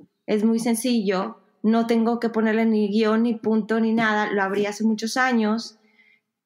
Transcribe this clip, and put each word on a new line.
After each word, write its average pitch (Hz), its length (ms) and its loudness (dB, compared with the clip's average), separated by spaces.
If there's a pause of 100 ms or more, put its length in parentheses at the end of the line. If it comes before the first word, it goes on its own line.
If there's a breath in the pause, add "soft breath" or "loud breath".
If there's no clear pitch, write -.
(260)
es 214 200 0
muy 226 140 2
sencillo, 226 840 -2 (200)
no 226 260 2
tengo 233 340 0
que 233 80 -2
ponerle 220 360 0
ni 214 220 2
guión, 220 360 2
ni 233 100 0
punto, 220 480 -2
ni 226 100 0
nada, 220 400 0
lo 196 100 0
abrí 196 240 -2
hace 208 200 -4
muchos 220 320 -2
años". 233 600 0 (680 soft breath)